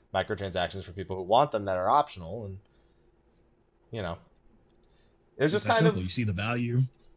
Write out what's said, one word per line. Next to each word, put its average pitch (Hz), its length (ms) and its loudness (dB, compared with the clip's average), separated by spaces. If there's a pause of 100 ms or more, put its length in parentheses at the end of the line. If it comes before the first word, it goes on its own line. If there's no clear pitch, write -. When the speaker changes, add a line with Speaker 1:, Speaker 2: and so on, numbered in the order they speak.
(120)
Speaker 1:
microtransactions 92 720 -2
for 92 100 -16
people 92 220 -8
who 95 60 -6
want 117 300 4
them 101 140 -2
that 95 120 0
are 92 100 0
optional, 107 600 0
and, 95 100 -12 (1300)
you 117 100 -8
know, 87 160 -6 (1200)
it's 139 80 2
Speaker 2:
It's 160 80 2
Speaker 1:
just 208 140 0
Speaker 2:
that 247 60 4
Speaker 1:
kind 226 100 4
Speaker 2:
simple. 95 160 4
Speaker 1:
of 92 40 -4
Speaker 2:
You 92 60 -4
see 120 140 0
the 107 100 -2
value, 120 520 0 (320)